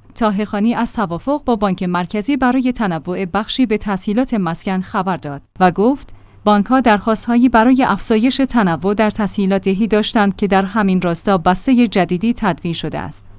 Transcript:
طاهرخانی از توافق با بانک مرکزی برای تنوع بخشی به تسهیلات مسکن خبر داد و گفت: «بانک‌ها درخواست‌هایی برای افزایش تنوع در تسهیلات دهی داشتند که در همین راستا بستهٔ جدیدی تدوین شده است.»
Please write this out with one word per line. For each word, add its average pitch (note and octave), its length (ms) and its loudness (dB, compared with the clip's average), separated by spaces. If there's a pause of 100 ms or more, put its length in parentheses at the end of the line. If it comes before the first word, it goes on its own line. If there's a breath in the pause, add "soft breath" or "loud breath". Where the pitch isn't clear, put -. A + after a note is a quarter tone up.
(160)
طاهرخانی G#3+ 600 0
از A#3 180 -2
توافق G#3 500 -4
با A#3+ 120 0
بانک G3 280 -2
مرکزی F3+ 540 -2
برای B3+ 340 2
تنوع F#3 540 -4
بخشی G#3 400 -2
به G#3 120 0
تسهیلات G#3 560 -2
مسکن F#3 480 -2
خبر F#3 360 -4
داد C#3+ 240 -10 (180)
و F#3 120 6
گفت: A#3 420 0 (300 soft breath)
«بانک‌ها G#3 360 2
درخواست‌هایی A#3+ 720 2
برای B3 340 4
افزایش A3 520 0
تنوع G3 580 0
در G#3+ 160 2
تسهیلات G3 520 0
دهی G3 260 0
داشتند G#3 480 2
که G#3 120 -2
در F#3+ 180 2
همین F#3+ 360 0
راستا F3+ 360 0
بستهٔ A3 500 2
جدیدی A3 500 0
تدوین F3 360 -2
شده D3+ 260 -8
است.» - 260 -10 (140)